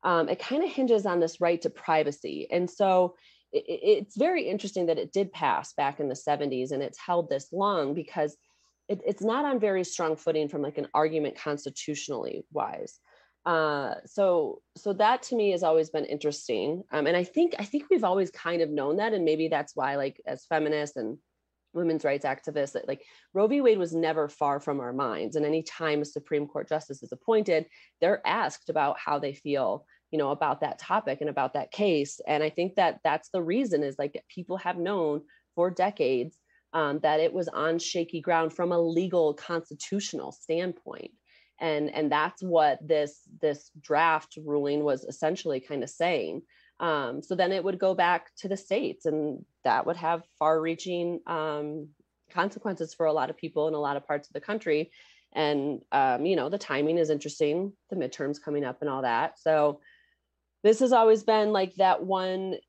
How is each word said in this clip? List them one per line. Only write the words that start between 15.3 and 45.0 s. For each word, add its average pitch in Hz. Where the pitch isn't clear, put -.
me 208
has 175
always 160
been 156
interesting. 147
Um, 147
and 165
I 175
think, 339
I 208
think 294
we've 254
always 185
kind 170
of 156
known 147
that. 214
And 185
maybe 156
that's 151
why, 139
like, 139
as 131
feminists 151
and 120
women's 165
rights 143
activists, 143
that, -
like, 135
Roe 202
v. 277
Wade 226
was 165
never 160
far 143
from 143
our 123
minds. 113
And 151
any 156
time 151
a 147
Supreme 147
Court 143
justice 156
is 160
appointed, 196
they're 185
asked 180
about 147
how 147
they 139
feel, 139
you 160
know, 139
about 143
that 135
topic 180
and 151
about 139
that 135
case. 160
And 151
I 156
think 180
that 175
that's 156
the 185
reason, 180
is, 139
like, 143
people 180
have 180
known 170
for 175
decades, 170
um, 151
that 156
it 160
was 175
on 160
shaky 170
ground 160
from 175
a 170
legal 170
constitutional 160
standpoint. -
And, 151
and 151
that's 151
what 160
this, 147
this 147
draft 156
ruling 147
was 139